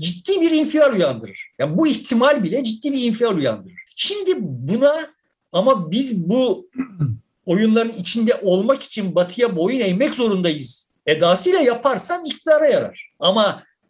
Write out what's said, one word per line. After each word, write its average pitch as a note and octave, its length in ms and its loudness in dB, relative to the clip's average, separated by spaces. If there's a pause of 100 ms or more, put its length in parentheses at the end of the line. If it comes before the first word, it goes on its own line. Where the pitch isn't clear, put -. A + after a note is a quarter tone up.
ciddi F3+ 400 -2
bir E4 100 4
infial D4+ 420 2
uyandırır. A#2+ 640 -4
Yani D3+ 180 -2
bu D#4+ 100 4
ihtimal B3+ 560 2
bile G#3 200 -2
ciddi A#3+ 300 -4
bir C4 100 -2
infial A3+ 320 0
uyandırır. A2 600 -6
Şimdi F#4+ 440 -2
buna F#3+ 560 0 (560)
ama F#3+ 400 0
biz G#3+ 380 -2
bu A#3+ 400 0 (360)
<clears throat> - 400 -8
oyunların A3 460 2
içinde G#3+ 500 -2
olmak G#3 420 0
için F#3+ 320 -6
Batı'ya F#3 400 0
boyun G3+ 240 0
eğmek A3 360 0
zorundayız F3+ 760 -2 (140)
edasıyla F3 540 2
yaparsan C4+ 640 0
iktidara D#4 420 2
yarar. D3+ 520 -2
Ama G3 440 2 (260)